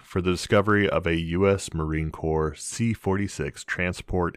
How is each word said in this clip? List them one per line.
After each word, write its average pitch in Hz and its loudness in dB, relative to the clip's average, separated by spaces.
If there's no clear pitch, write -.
for - -2
the 90 2
discovery 101 4
of 82 0
a 85 2
U 85 2
S 98 0
Marine 78 -2
Corps 78 -2
C - -2
forty-six 95 -4
transport 90 -2